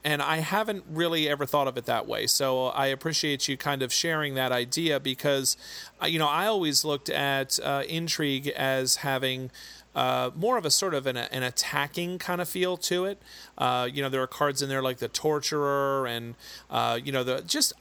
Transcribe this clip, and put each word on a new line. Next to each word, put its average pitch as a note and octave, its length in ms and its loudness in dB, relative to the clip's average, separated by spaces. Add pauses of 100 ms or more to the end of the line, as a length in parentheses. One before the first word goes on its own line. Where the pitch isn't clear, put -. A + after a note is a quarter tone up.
and D3 180 2
I D#3 160 2
haven't G3 500 0
really D#3+ 400 0
ever D3 200 0
thought C#3 200 4
of B2+ 100 -4
it A#2 80 -6
that A#2 200 0
way, G#2+ 220 -2
so C3 400 2
I C#3 200 2
appreciate D3 600 0
you C3+ 100 -2
kind C#3 240 -2
of B2 100 -2
sharing D3+ 440 0
that B2+ 160 2
idea, C3+ 480 2
because, C#3 580 0 (420)
uh, D#3+ 60 -2
you D#3+ 140 2
know, D3+ 80 4
I D#3+ 180 2
always F3+ 400 2
looked D3 240 -2
at, C#3 540 2
uh, C#3 240 0
Intrigue D3+ 600 0
as C3+ 480 2
having, C3 520 -2 (460)
uh, B2+ 400 2
more A#3 220 2
of F#3 80 -2
a D3 40 0
sort F#3 240 2
of C#3 140 0
an, B2+ 80 0
an A#2+ 260 -4
attacking D3 800 -2
kind F3 220 -2
of E3 80 -4
feel F3+ 260 0
to F3+ 300 0
it. G3+ 120 -4 (400)
Uh, B2 320 2
you C#3 140 -4
know, C3+ 60 -2
there C3 120 0
are B2+ 60 0
cards C#3+ 340 0
in C#3 60 -2
there C3+ 140 0
like C3 160 0
the B2 100 -4
Torturer C#3 960 0
and, A#2 300 -6 (340)
uh, A#2 320 2
you C#3 120 -4
know, B2+ 100 2
the B2+ 240 0
just D4+ 340 2